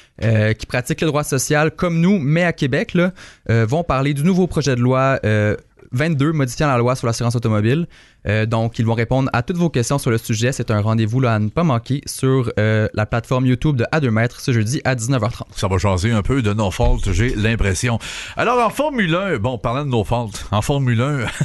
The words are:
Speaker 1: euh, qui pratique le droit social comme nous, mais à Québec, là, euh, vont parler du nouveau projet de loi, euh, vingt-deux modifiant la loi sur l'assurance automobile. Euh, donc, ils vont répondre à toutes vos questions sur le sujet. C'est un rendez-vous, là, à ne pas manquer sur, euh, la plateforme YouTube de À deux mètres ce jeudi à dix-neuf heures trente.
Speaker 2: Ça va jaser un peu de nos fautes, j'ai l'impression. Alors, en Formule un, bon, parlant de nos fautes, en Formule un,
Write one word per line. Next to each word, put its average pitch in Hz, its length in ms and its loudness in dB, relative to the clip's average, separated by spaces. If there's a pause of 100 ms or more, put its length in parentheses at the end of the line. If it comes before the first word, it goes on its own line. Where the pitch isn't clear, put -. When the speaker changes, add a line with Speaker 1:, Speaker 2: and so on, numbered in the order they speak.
(240)
Speaker 1:
euh, 107 300 2
qui - 120 -6
pratique - 360 -4
le 170 60 2
droit 147 160 0
social 147 480 0
comme 165 280 -2
nous, 185 200 4
mais 156 240 2
à 170 100 0
Québec, 143 400 -2
là, 180 180 2 (380)
euh, 113 160 4
vont 143 180 0
parler 139 300 0
du 143 100 -2
nouveau 185 240 4
projet 139 280 0
de 120 60 0
loi, 131 440 2
euh, 107 300 2 (360)
vingt-deux 147 420 0
modifiant 147 340 0
la 131 100 2
loi 120 180 2
sur 120 120 -4
l'assurance 117 280 0
automobile. 117 520 0 (400)
Euh, 110 180 0
donc, 113 340 -2
ils 117 60 0
vont 113 100 0
répondre 127 380 0
à 120 100 0
toutes 185 140 -4
vos 175 120 2
questions 135 300 0
sur - 100 -2
le 113 80 2
sujet. 117 340 -2
C'est 123 200 -4
un 104 100 2
rendez-vous, 110 380 0
là, 120 160 2
à 107 40 0
ne 107 100 0
pas 165 140 -2
manquer 131 420 0
sur, 131 520 0
euh, 107 360 2
la 107 120 -2
plateforme 127 400 -2
YouTube 127 300 2
de 117 160 0
À 160 80 0
deux 139 100 0
mètres 113 320 0
ce - 100 -2
jeudi 117 320 0
à 131 120 0
dix-neuf 120 280 -2
heures 110 80 -2
trente. - 240 -12
Speaker 2:
Ça - 120 -4
va 95 100 0
jaser 95 340 0
un 110 120 2
peu 139 180 0
de 104 120 0
nos 104 180 0
fautes, 117 400 2
j'ai 110 240 0
l'impression. 110 640 0 (360)
Alors, 233 300 0
en 208 60 0
Formule 254 440 0
un, 180 220 -2
bon, 110 200 -2
parlant 135 280 -2
de 139 60 -4
nos 117 120 2
fautes, 117 480 -4
en 104 100 2
Formule 131 400 0
un, 143 180 -2 (260)